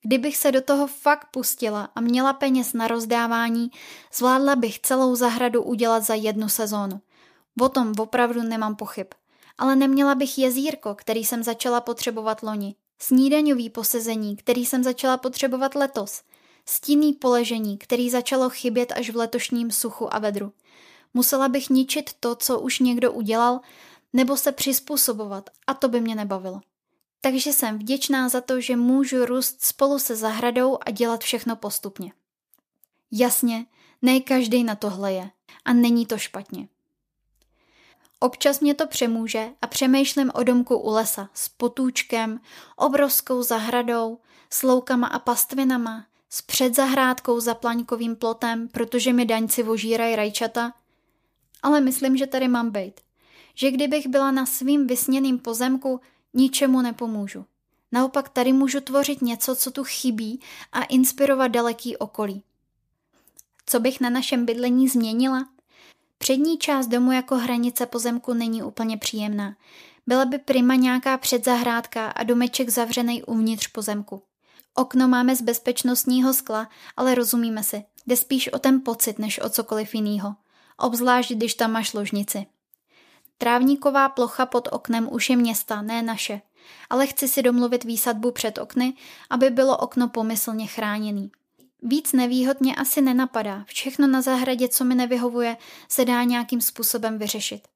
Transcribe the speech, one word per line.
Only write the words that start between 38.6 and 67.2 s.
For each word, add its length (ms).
to 140
přemůže 600
a 60
přemýšlím 680
o 100
domku 340
u 120
lesa 440
s 160
potůčkem, 920
obrovskou 680
zahradou, 720
s 140
loukama 440
a 120
pastvinama, 840
s 120
předzahrádkou 1000
za 160
plaňkovým 600
plotem, 520
protože 460
mi 120
daňci 380
ožíraj 520
rajčata. 580
Ale 180
myslím, 360
že 100
tady 200
mám 220
bejt. 320
Že 160
kdybych 360
byla 240
na 140
svým 420
vysněným 520
pozemku, 600
ničemu 480
nepomůžu. 640
Naopak 380
tady 240
můžu 280
tvořit 400
něco, 340
co 160
tu 120
chybí, 560
a 120
inspirovat 640
daleký 500
okolí. 460
Co 140
bych 220
na 80
našem 360
bydlení 420
změnila? 600
Přední 400
část 300
domu 240
jako 240